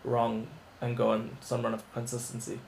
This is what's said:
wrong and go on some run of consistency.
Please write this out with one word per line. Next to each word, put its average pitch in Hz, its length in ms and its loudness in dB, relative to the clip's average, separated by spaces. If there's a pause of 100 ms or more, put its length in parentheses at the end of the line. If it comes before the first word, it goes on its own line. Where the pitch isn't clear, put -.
wrong 117 440 2 (340)
and 120 160 0
go 113 140 6
on 113 300 0
some 117 220 -2
run 113 100 2
of - 200 -8
consistency. 120 720 -4